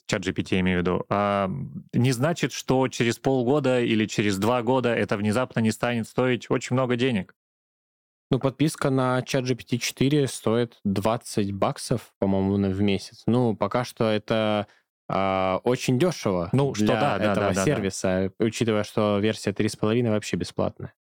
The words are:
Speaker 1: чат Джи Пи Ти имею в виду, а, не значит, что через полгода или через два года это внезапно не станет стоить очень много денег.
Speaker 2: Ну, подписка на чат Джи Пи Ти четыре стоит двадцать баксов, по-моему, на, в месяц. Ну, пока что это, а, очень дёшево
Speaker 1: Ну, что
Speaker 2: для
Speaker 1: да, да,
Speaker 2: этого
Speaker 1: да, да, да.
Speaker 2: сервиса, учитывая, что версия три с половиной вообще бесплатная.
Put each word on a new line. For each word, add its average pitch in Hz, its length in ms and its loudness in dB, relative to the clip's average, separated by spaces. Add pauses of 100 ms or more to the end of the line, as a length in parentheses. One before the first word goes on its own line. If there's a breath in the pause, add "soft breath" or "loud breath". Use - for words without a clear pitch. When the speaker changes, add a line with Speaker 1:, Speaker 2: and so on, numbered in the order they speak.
Speaker 1:
чат 104 140 -2
Джи 92 120 -2
Пи 95 100 -4
Ти 98 180 0
имею 90 180 2
в - 40 0
виду, 90 260 0
а, 101 400 0 (440)
не 123 200 2
значит, 143 400 -2
что 131 360 0
через 117 300 -2
полгода 131 640 2
или 113 260 2
через 104 320 0
два 120 240 2
года 123 320 2
это 110 220 0
внезапно 107 440 0
не 110 100 4
станет 120 360 -2
стоить 123 440 0
очень 127 240 -2
много 127 220 0
денег. 117 360 0 (1000)
Speaker 2:
Ну, 131 80 2
подписка 143 500 0
на 127 340 0
чат 131 200 -2
Джи 127 120 -2
Пи - 100 -12
Ти 123 120 -2
четыре 139 480 0
стоит 117 600 -2
двадцать 101 640 0
баксов, 110 640 -4
по-моему, 98 380 2
на, 98 140 2
в 95 120 -2
месяц. 101 460 -2
Ну, 117 300 2
пока 120 260 -2
что - 260 -4
это, 107 580 0 (420 soft breath)
а, 95 560 0
очень 123 340 0
дёшево 104 540 -2
Speaker 1:
Ну, 135 200 0
что 107 240 2
Speaker 2:
для - 0 -
Speaker 1:
да, 107 220 0
да, 104 160 0
Speaker 2:
этого 98 180 0
Speaker 1:
да, - 0 -
да, 95 140 2
да. 98 200 0
Speaker 2:
сервиса, 95 520 -2
учитывая, 110 440 0
что 104 360 0
версия 107 340 0
три 107 140 0
с - 80 -4
половиной 113 360 0
вообще 104 260 -2
бесплатная. - 640 -6